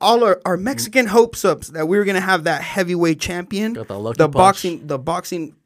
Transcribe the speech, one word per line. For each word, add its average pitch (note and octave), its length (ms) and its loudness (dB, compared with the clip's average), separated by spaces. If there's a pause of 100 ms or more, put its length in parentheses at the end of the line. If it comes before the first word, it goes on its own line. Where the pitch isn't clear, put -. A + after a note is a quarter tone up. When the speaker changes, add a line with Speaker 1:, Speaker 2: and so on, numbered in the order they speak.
Speaker 1:
all A#3 240 4
our, F#3 200 4
our F#3 120 -2
Mexican A#3+ 480 -2
hopes A#3 400 2
ups E3+ 240 0
that D#3 180 -4
we F#3 100 2
were G#3 60 4
gonna F#3+ 160 -2
have F#3 240 0
that D3+ 200 -2
heavyweight E3+ 580 -2
champion. F#3+ 520 -6
Speaker 2:
Got A2+ 140 -12
that G2 100 -10
lucky A2 200 -6
Speaker 1:
The D#3+ 100 6
Speaker 2:
punch. D3 60 -8
Speaker 1:
boxing, F#3 540 2
the C#3+ 120 -4
boxing, E3 560 -8 (100)